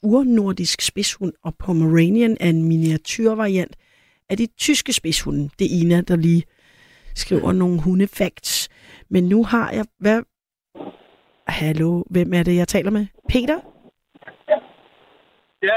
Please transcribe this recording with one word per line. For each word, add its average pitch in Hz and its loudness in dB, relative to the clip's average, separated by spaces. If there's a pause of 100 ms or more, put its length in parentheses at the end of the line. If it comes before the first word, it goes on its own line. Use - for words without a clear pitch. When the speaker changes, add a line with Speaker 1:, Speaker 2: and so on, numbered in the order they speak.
Speaker 1:
urnordisk 214 0
spidshund, - -6 (100)
og 165 -8
Pomeranian 170 2
er 175 0
en 165 2
miniatyrvariant 185 0 (540)
af 196 -2
de 226 -2 (100)
tyske - -2
spidshunde. 147 -4 (100)
Det 196 2
er 175 0
Ina, 170 4
der 180 0
lige 170 4 (720)
skriver - -2
nogle 180 0
hundefacts. - -2 (400)
Men 180 2
nu 214 4
har 226 -2
jeg... 214 -4 (140)
Hvad, 220 2 (1200)
hallo, 160 -2
hvem 180 0
er 175 2
det, 175 2
jeg 175 2
taler 196 -2
med? 214 -2 (240)
Peter? 254 0 (2000)
Speaker 2:
Ja, 202 0